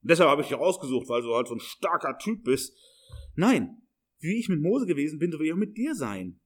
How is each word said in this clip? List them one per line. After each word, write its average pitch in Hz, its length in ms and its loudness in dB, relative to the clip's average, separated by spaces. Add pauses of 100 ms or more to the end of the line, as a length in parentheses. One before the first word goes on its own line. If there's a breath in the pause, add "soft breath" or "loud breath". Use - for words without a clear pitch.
Und - 80 -2
deshalb 165 200 8
habe 147 120 4
ich 123 60 -4
dich 135 80 -2
ausgesucht, 131 520 0
weil 120 140 0
du 117 120 -2
halt 120 140 0
so 120 60 -6
ein 113 60 -8
starker 165 580 -4
Typ 220 260 -6
bist. 131 320 -2 (580 soft breath)
Nein, 175 480 2 (360)
wie 185 200 -2
ich 220 100 -4
mit 170 120 0
Mose 214 260 2
gewesen 151 320 -2
bin, 170 140 -2
so 156 60 -8
will 156 80 -2
ich 160 60 0
auch 175 40 -2
mit 208 200 -4
dir 277 180 -2
sein. 98 520 -6